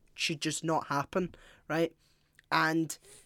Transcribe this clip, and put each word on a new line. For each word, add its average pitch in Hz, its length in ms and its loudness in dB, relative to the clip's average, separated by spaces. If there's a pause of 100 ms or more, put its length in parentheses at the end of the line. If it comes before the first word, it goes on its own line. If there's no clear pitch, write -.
(140)
should - 260 -2
just 151 240 -4
not 160 220 0
happen, 151 480 -2 (340)
right? 165 240 0 (580)
And 160 460 2 (300)